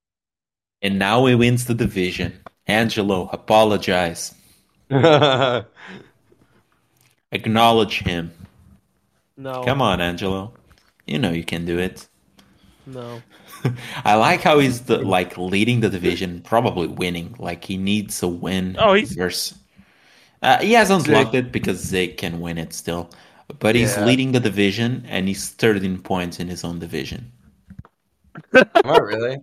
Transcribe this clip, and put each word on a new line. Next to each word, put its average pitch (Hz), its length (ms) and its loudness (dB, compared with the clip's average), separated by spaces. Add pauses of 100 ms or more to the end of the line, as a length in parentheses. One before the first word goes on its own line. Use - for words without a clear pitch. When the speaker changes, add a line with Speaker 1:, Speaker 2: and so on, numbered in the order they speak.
(800)
Speaker 1:
And 98 160 -2
now 107 280 4
he 123 100 6
wins 120 300 2
the 120 100 -2
division. 92 640 -4 (280)
Angelo, 101 640 0
apologize. 98 1000 2 (560)
Speaker 2:
<laughs> - 0 - (2500)
Speaker 1:
Acknowledge 113 680 2
him. 87 320 -6 (1040)
Speaker 3:
No. 131 260 -10
Speaker 1:
Come 135 180 0
on, 95 200 2
Angelo. 95 520 -6 (540)
You - 120 -4
know 95 120 -2
you 85 120 -4
can 85 220 -8
do 85 140 -4
it. - 280 -6 (800)
Speaker 3:
No. 120 400 -16 (380)
Speaker 1:
<laughs> - 420 -6
I 107 100 4
like 156 260 4
how 151 180 4
he's 127 220 0
the, 110 180 0
like, 92 380 -2
leading 101 440 2
the 104 80 2
division, 87 520 -4
probably 95 460 0
winning. 87 520 -6
Like, 87 260 -10
he 95 120 -6
needs 98 460 -2
a 92 40 0
win 90 520 -4
Speaker 3:
Oh, 95 140 4
he's - 200 0
Speaker 1:
versus, - 440 -6 (840)
uh, - 180 4
he 208 140 2
has 214 160 6
unblocked 147 440 4
Speaker 2:
Zig. 127 140 0
Speaker 1:
it 123 40 -14
because - 260 -4
Zig 90 400 -4
can 85 240 -6
win 85 160 -6
it 82 160 -8
still. 85 360 -6 (500)
But 107 160 2
he's 113 220 0
Speaker 2:
Yeah. 104 80 0
Speaker 1:
leading 131 260 2
the 127 80 2
division, 110 680 0
and 92 200 -4
he's 95 220 -6
third 104 340 2
in 92 180 -4
points 90 380 -6
in 87 80 -8
his 87 160 -10
own 85 160 -8
division. 82 520 -10 (1200)
Speaker 2:
Am 254 380 4
I - 60 6
really? 117 460 0